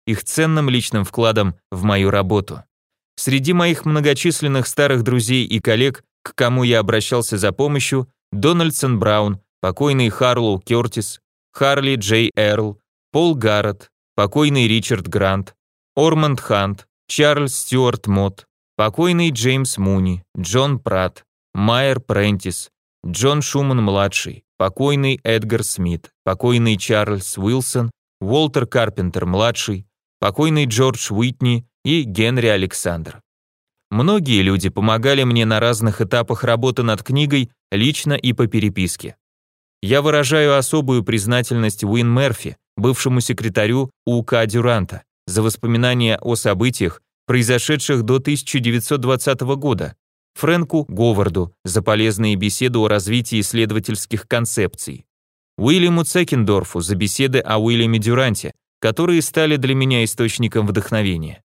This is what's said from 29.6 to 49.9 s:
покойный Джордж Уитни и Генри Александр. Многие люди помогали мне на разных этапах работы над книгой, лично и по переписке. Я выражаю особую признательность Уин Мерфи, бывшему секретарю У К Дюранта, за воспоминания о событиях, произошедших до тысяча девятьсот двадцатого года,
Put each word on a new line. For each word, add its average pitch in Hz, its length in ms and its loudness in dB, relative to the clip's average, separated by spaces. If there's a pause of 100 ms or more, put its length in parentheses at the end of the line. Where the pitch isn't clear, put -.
покойный 147 480 0
Джордж 120 440 0
Уитни 120 560 0 (180)
и 156 180 2
Генри 113 460 0
Александр. 90 720 -2 (720)
Многие 131 520 2
люди 95 260 2
помогали 113 540 2
мне 120 240 2
на 110 140 2
разных 113 400 0
этапах 117 420 -2
работы 117 400 0
над 110 200 0
книгой, 139 480 0 (200)
лично 143 440 0
и 127 180 0
по 117 140 2
переписке. 98 680 -2 (680)
Я 131 200 2
выражаю 147 540 2
особую 131 480 0
признательность 113 800 -2
Уин 117 240 0
Мерфи, 123 480 -2 (200)
бывшему 123 440 0
секретарю 117 720 -2 (140)
У 117 200 0
К 117 220 2
Дюранта, 117 580 0 (220)
за 95 160 0
воспоминания 117 800 0
о 117 140 -2
событиях, 107 680 -2 (240)
произошедших 127 760 0
до 123 160 2
тысяча 143 400 -4
девятьсот 120 420 -2
двадцатого 127 540 -2
года, 131 400 -4 (400)